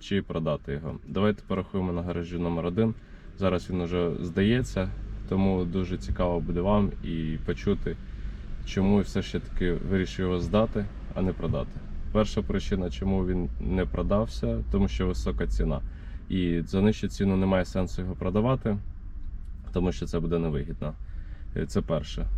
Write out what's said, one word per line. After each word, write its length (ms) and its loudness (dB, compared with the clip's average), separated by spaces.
чи 220 0
продати 500 -2
його. 260 -6
Давайте 380 2
порахуємо 460 -2
на 100 -2
гаражі 360 -4
номер 280 0
один. 280 2
Зараз 320 2
він 100 0
уже 300 2
здається, 680 2
тому 360 4
дуже 340 -2
цікаво 420 2
буде 200 0
вам 300 4
і 320 -2
почути, 500 0
чому 340 4
все 220 0
ж 160 -4
таки 340 0
вирішив 540 0
його 140 2
здати, 460 2
а 80 0
не 100 2
продати. 380 -2
Перша 300 2
причина, 480 0
чому 360 0
він 220 0
не 260 2
продався, 840 0
тому 160 4
що 180 2
висока 400 0
ціна. 340 0
І 320 2
за 200 0
нижчу 280 4
ціну 280 2
немає 280 4
сенсу 380 0
його 120 -4
продавати, 640 2
тому 200 2
що 140 -4
це 140 0
буде 180 2
невигідно. 560 -2
Е, 100 0
це 140 2
перше. 460 -2